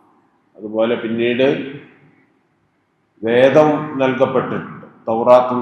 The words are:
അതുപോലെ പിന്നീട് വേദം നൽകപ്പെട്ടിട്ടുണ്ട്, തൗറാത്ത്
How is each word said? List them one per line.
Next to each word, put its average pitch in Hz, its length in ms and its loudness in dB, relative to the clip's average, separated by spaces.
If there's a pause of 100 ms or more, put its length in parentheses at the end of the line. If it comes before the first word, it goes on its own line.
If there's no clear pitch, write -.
(580)
അതുപോലെ 110 460 -4
പിന്നീട് 117 440 -2 (1800)
വേദം 135 420 4 (320)
നൽകപ്പെട്ടിട്ടുണ്ട്, 123 840 -2 (220)
തൗറാത്ത് 123 520 4